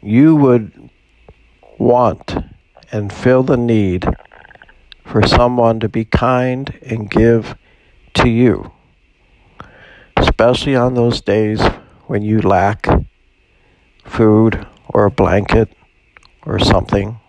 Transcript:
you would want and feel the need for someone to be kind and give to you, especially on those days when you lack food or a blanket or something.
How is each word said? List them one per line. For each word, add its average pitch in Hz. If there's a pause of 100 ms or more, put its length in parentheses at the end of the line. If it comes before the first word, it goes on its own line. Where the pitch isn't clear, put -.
you 139
would 123 (880)
want 120 (560)
and 104
feel 127
the 131
need 107 (1000)
for -
someone 120
to 110
be 113
kind 127
and 113
give 113 (580)
to -
you, 113 (1400)
especially 123
on 127
those 120
days 107 (460)
when 107
you 107
lack 98 (1160)
food 110 (220)
or -
a 101
blanket 101 (720)
or -
something. 101